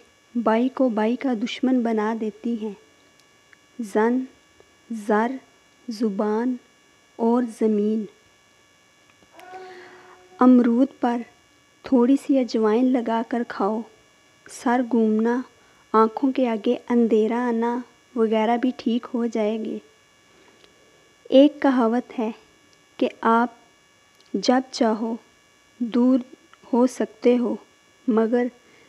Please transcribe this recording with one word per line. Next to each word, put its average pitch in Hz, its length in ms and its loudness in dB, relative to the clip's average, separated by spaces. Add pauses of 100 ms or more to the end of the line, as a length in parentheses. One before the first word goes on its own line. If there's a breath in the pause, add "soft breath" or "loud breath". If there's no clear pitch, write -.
(340)
बाई 226 360 2
को 262 200 0
बाई 220 260 -2
का 262 180 -4
दुश्मन 247 480 -2
बना 220 320 -2
देती 220 420 -6
हैं, 208 200 -10 (1040)
जन, 233 440 0 (640)
ज़र, 226 480 -2 (500)
ज़ुबान 220 720 -4 (600)
और 240 260 0 (160)
ज़मीन। 214 460 0 (2250 loud breath)
अमरूद 247 500 4 (140)
पर 240 220 -2 (600)
थोड़ी 247 320 4
सी 269 220 0
अजवाइन 226 520 2
लगाकर 233 600 -2
खाओ। 220 320 -4 (640)
सर 247 360 -2
घूमना, 226 600 0 (520 soft breath)
आँखों 220 380 2
के 262 160 0
आगे 226 280 -2
अंधेरा 226 640 2 (100)
आना 240 340 -2 (320)
वगैरह 220 420 0
भी 247 220 -2
ठीक 233 260 -2
हो 233 220 -4
जाएंगे। 220 540 -4 (1500 soft breath)
एक 294 320 6
कहावत 247 500 0
है 220 200 -6 (680)
कि 262 100 0 (160)
आप 226 320 2 (760)
जब 254 360 0
चाहो 226 460 -2 (640)
दूर 247 440 2 (480)
हो 240 160 4
सकते 247 480 0
हो, 233 200 -4 (500)
मगर 233 440 0 (380 soft breath)